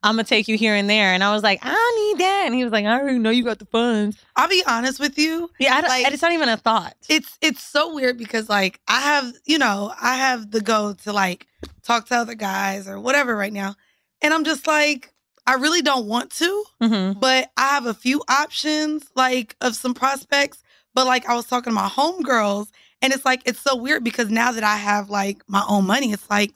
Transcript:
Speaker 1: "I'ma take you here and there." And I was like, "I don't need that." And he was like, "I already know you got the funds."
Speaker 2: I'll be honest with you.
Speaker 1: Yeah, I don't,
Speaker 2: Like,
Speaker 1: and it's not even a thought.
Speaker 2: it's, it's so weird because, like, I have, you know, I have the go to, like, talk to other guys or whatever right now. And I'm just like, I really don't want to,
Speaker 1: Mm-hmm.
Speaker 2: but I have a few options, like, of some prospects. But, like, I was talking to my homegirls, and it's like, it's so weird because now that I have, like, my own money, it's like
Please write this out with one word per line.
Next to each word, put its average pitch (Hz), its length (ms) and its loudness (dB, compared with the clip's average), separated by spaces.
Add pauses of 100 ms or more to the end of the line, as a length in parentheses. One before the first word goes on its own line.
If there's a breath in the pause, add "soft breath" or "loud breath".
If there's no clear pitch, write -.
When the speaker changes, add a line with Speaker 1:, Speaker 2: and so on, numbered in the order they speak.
Speaker 1:
"I'ma 220 200 2
take 214 260 2
you 220 100 2
here 214 160 2
and 202 160 0
there." 208 240 4
And 190 100 2
I 208 80 4
was 214 100 0
like, 202 220 2
"I 254 80 -4
don't 466 240 2 (140)
need 359 120 -2
that." 392 220 2
And 254 100 -2
he 254 80 0
was 233 120 -2
like, 208 100 2
"I 226 160 2
already 277 180 0
know 220 120 2
you 240 120 2
got 226 160 -4
the 214 60 -20
funds." 220 540 0 (180 soft breath)
Speaker 2:
I'll 302 120 2
be 370 180 2
honest 262 340 -2
with 277 180 -2
you. 320 400 0
Speaker 1:
Yeah, 262 180 2
I 294 40 2
don't, 349 80 0
Speaker 2:
Like, 254 160 0
Speaker 1:
and 277 80 2
it's 285 100 -4
not 339 100 2
even 311 180 0
a 220 80 0
thought. 220 360 -2 (140)
Speaker 2:
it's, 311 320 0
it's - 220 -2
so 320 320 -2
weird 254 240 -2
because, 220 320 -6
like, 196 360 0
I 233 140 2
have, 277 320 0 (140)
you 302 120 2
know, 208 420 0
I 247 160 0
have 254 340 -2
the 220 100 0
go 208 320 0 (120)
to, 208 80 -6
like, 190 340 -2 (360 loud breath)
talk 233 260 0
to 247 80 0
other 233 180 -2
guys 196 520 -4
or 196 140 -12
whatever 254 340 0
right 208 180 -4
now. 202 240 -8 (440)
And 302 140 2
I'm 320 100 0
just 302 220 -2
like, 302 480 0 (320)
I 247 80 2
really 311 280 0
don't 262 240 0
want 226 260 -4
to, 392 320 -2 (180)
Speaker 1:
Mm-hmm. 196 360 0
Speaker 2:
but 262 380 2
I 262 120 2
have 277 180 0
a 226 80 -4
few 262 340 -2
options, 302 760 -2 (100)
like, 254 480 -2
of 240 120 0
some 247 200 -4
prospects. 277 680 -2 (320 soft breath)
But, 254 120 2
like, 254 220 2
I 240 60 2
was 240 120 -4
talking 247 240 -2
to 226 40 0
my 196 140 0
homegirls, 247 800 0 (320 soft breath)
and 262 120 2
it's 269 120 -4
like, 262 220 2
it's 240 140 -2
so 277 140 2
weird 262 300 -2
because 226 260 -2
now 233 220 2
that 226 100 -6
I 208 140 2
have, 208 340 -2
like, 202 380 -4
my 202 200 0
own 202 180 4
money, 226 260 2
it's - 180 -8
like 202 260 0